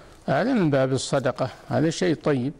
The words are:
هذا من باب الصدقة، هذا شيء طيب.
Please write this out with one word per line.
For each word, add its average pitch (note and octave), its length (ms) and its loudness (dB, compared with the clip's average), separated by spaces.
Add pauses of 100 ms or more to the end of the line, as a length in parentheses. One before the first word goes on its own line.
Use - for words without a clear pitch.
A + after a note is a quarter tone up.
(260)
هذا F3 260 0
من F#3+ 180 2
باب C3 220 2
الصدقة، C3 560 -2 (200)
هذا C3+ 220 2
شيء E3+ 240 0
طيب. C#3+ 460 -2